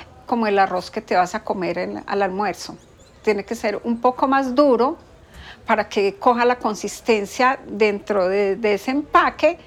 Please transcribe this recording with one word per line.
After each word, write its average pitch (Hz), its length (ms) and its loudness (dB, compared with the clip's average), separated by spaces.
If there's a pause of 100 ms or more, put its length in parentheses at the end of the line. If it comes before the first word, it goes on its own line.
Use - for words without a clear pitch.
(240)
como 233 220 0
el 202 120 2
arroz 185 320 0
que - 120 -8
te - 120 -4
vas 175 200 2
a 214 100 -8
comer 175 320 -4
en, 202 300 -6
al 202 160 -2
almuerzo. 190 560 -4 (440)
Tiene 202 220 -2
que - 100 -8
ser 214 300 -4
un 233 160 -2
poco 254 260 2
más 269 280 0
duro 269 420 4 (680)
para 202 220 0
que 196 280 -2
coja 240 280 2
la 240 140 2
consistencia 220 1080 -2
dentro 202 600 0
de, 196 280 0
de 214 180 0
ese 196 160 -4
empaque 302 760 2